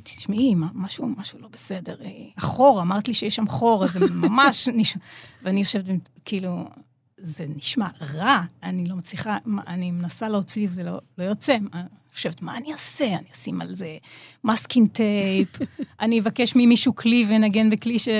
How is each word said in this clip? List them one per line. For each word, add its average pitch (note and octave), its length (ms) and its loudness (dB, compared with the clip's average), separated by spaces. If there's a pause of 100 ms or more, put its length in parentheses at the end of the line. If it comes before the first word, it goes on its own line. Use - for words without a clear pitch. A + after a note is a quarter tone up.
"תשמעי, G#3+ 520 0
מה, E3 180 2
משהו, G3 340 -6 (100)
משהו - 220 -10
לא G#3+ 120 -20
בסדר, - 500 -8
אה, - 80 -12 (280)
החור, B3 440 6
אמרת G3 260 0
לי A#3+ 60 -2
שיש G#3 220 0
שם A3 120 0
חור, A3+ 360 2
אז F#3 80 2
זה F3+ 80 -4 (140)
ממש C4 560 4
<laughs> A#3+ 60 -2
נש-," A3 220 0 (460)
ואני F#3+ 160 0
יושבת, F#3+ 500 -2 (160)
כאילו, F3+ 400 -6 (520)
"זה E3 280 -10 (100)
נשמע F#3+ 320 -2 (260)
רע, G3+ 280 2 (220)
אני F3+ 240 -4
לא F#3 80 -6
מצליחה, G3+ 500 -6
מה, G3+ 220 -4
אני F3+ 240 -4
מנסה F3 380 -4
להוציא, G#3 380 0
וזה F3+ 160 -6
לא, F3 160 -8 (180)
לא F3+ 60 -6
יוצא." G#3+ 340 2 (160)
אני F3 100 -8 (300)
חושבת, - 280 -6
"מה E3+ 160 -10
אני D4 160 -10
אעשה? - 340 -2
אני F#3 260 -4
אשים - 280 -6
על F3 120 -10
זה E3 240 -10 (460)
מסקינג A3 460 4
טייפ, G3 580 0 (300)
<laughs> - 240 -10
אני A3+ 180 2
אבקש A3+ 360 0
ממישהו A#3+ 400 6
כלי A#3 340 2
ונגן A3 400 4
בכלי A3 300 0
ש-, B3 100 0 (100)